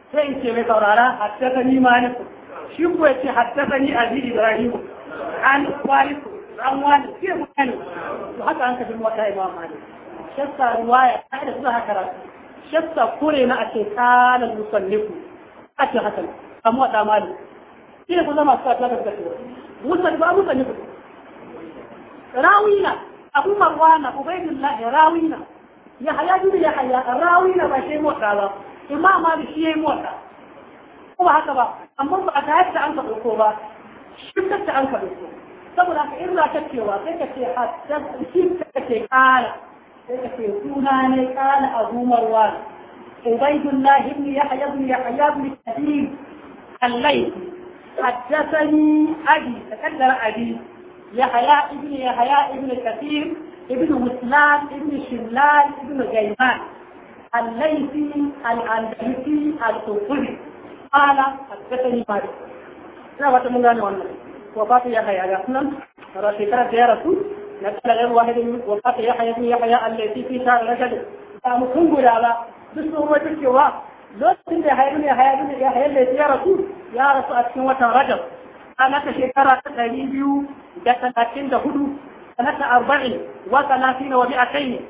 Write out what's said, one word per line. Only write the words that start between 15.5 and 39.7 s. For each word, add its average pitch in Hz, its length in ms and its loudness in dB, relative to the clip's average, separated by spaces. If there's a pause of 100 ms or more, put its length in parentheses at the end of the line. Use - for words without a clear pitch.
A 277 100 2
ce 240 100 -2
haka - 240 -4
ne. - 60 -8 (360)
A 226 80 4
Muwatta 233 320 2
Malik. 208 300 0 (720)
Shi 349 100 -2
ne 339 80 2
ku 294 100 -4
zama 294 240 4
su - 100 -8
ka 240 60 4
tabbata 240 300 -2
da 214 60 -4
cewa. 180 240 -8 (500)
Musannifu, 330 360 0
ba 339 140 4
musannifu. 311 400 2 (1600)
Rawina, 381 580 4 (420)
Abu 370 220 2
Marwana, 320 600 4
Ubaydullah, 285 600 -4 (140)
Rawina. 320 460 4 (640)
Yahya 311 380 0
bin 381 240 2
Yahya, 262 440 0
Rawina 349 600 4
ba 269 140 0
shi 302 160 -4
Muwatta 247 380 0
ba. 202 160 -2 (380)
Imam 339 320 4
Malik 320 320 0
shi 311 100 -4
ya 320 60 0
yi 311 60 0
Muwatta. 311 360 -2 (1040)
Ko 359 80 2
ba 339 80 6
haka 302 220 2
ba? 240 200 0 (240)
Amma 311 200 -2
ba 381 160 -2
a 277 80 0
tayar 320 300 0
da 311 120 -2
an 302 100 -2
ka 262 80 -4
ɗauko 220 340 -6
ba. 214 200 2 (600)
Shi - 320 -10
ta - 60 -4 (180)
an 269 140 0
ka 254 120 -4
ɗauko. 196 280 -10 (500)
Saboda 349 240 2
haka 285 220 -6
in 359 140 -4
za 320 60 2
ka 302 180 0 (100)
cewa 208 340 -4
sai 339 140 -6
ka 302 160 -4
ce 262 100 -8
hatta 247 520 -4 (360)
shi 359 160 4 (260)
ka 269 60 -6
ce 226 280 -4
kala. 254 420 4 (560)